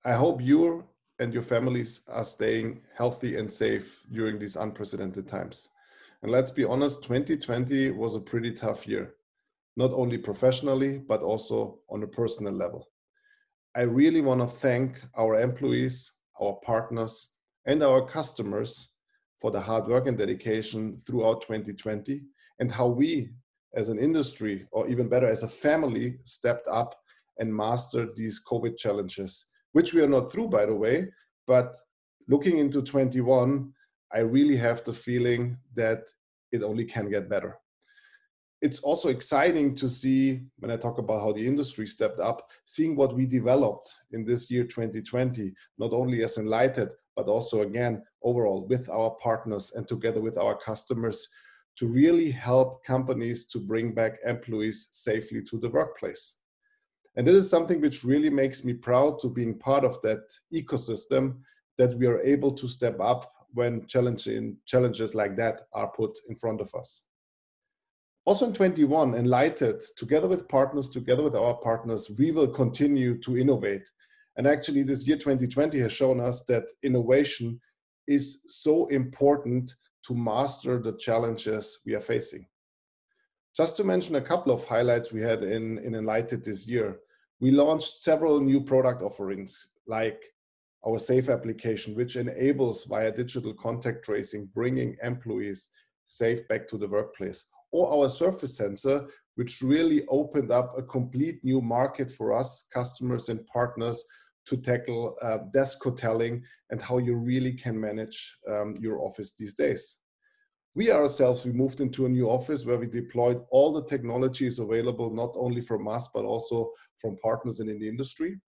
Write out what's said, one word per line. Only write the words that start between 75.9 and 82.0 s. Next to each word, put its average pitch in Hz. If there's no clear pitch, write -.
shown 131
us 120
that 117
innovation 123
is 143
so 160
important 131
to 127
master 120
the 110
challenges 113
we 101
are 104
facing. -